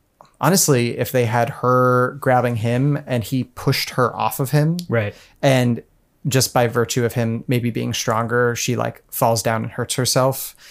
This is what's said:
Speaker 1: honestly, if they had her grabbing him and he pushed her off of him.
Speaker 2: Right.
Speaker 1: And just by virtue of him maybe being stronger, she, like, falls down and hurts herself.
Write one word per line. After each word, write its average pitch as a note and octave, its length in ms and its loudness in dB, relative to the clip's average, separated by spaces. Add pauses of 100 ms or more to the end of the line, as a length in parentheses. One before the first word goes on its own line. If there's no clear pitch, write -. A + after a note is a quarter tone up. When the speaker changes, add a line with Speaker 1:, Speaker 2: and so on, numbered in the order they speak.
(420)
Speaker 1:
honestly, C3 560 2
if B2 160 -4
they B2+ 120 4
had A#2 240 0
her B2+ 680 2
grabbing B2 380 2
him B2 500 0
and B2 160 -2
he B2+ 220 -2
pushed - 460 -2
her B2 220 0
off G#2+ 280 -4
of B2+ 100 -4
him. D3+ 240 2 (140)
Speaker 2:
Right. G#2+ 260 -2 (260)
Speaker 1:
And B2+ 400 2 (460)
just C3 260 0
by B2 140 4
virtue A#2 380 0
of A2+ 80 -2
him A#2 340 -2
maybe A#2+ 240 0
being A#2+ 220 -4
stronger, A#2+ 640 0
she, B2 180 -2
like, A#2 340 -4
falls A#2 320 0
down A2+ 220 -2
and A2+ 80 -8
hurts - 240 -6
herself. C3 580 0 (180)